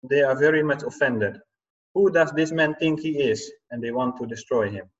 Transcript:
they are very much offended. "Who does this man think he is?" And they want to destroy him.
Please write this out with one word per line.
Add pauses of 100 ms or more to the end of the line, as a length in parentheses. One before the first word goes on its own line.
they
are
very
much
offended. (560)
"Who
does
this
man
think
he
is?" (200)
And
they
want
to
destroy
him. (100)